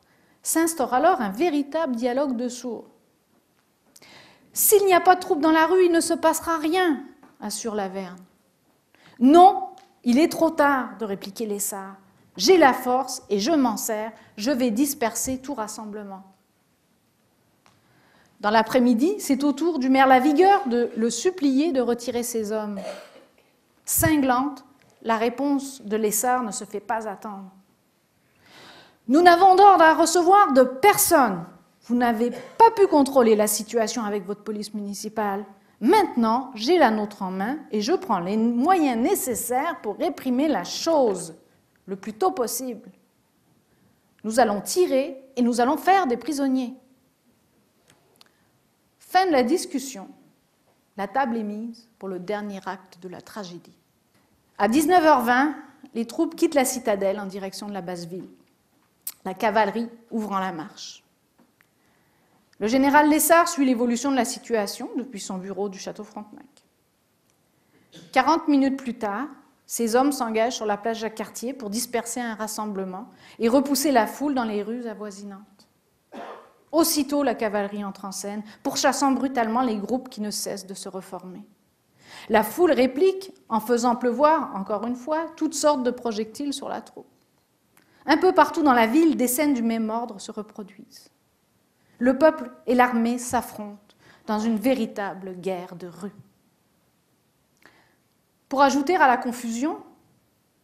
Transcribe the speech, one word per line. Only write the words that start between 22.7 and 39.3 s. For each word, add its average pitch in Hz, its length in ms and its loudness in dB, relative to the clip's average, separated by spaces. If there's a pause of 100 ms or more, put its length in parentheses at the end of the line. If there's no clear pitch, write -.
Cinglante, 277 800 0 (380)
la 226 160 0
réponse 262 640 -2
de 208 160 -4
Lessard 247 460 0
ne 214 80 -6
se 202 120 -10
fait 202 160 -10
pas 220 300 -8
attendre. « 196 420 -14 (1600)
Nous 302 140 6
n'avons 359 320 8
d'ordre 381 280 8
à 320 120 8
recevoir 339 580 4
de 262 80 6
personne. 254 840 4 (440)
Vous 240 80 -2
n'avez 240 340 0
pas - 460 4
pu 403 100 6
contrôler 269 500 4
la 208 120 2
situation 220 560 -4
avec 208 200 -4
votre 202 200 -10
police 214 320 -10
municipale. 202 720 -6 (360)
Maintenant, 269 720 2
j'ai 240 240 0
la 262 140 6
nôtre 208 320 -6
en 185 80 -6
main 202 260 -6 (140)
et 214 100 -2
je 240 120 -2
prends 233 260 -2
les 185 180 -4
moyens 240 640 0
nécessaires 262 800 -4